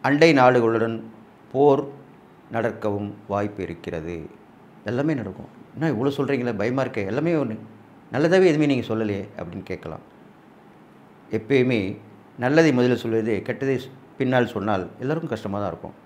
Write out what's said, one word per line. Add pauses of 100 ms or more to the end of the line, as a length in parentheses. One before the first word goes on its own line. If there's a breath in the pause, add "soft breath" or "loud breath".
அண்டை (100)
நாடுகளுடன் (560)
போர் (720)
நடக்கவும் (220)
வாய்ப்பு
இருக்கிறது. (760)
எல்லாமே
நடக்கும். (260)
"என்ன
இவ்வளோ
சொல்றீங்களே,
பயமா
இருக்கே,
எல்லாமே
ஒண்ணு, (600)
நல்லதாவே
எதுவுமே
நீங்க
சொல்லலையே?" (140)
அப்படின்னு
கேட்கலாம். (1300)
எப்பயுமே (640)
நல்லதை
முதலில்
சொல்வது, (140)
கெட்டதை (420)
பின்னால்
சொன்னால் (160)
எல்லாருக்கும்
கஷ்டமா
தான்
இருக்கும்.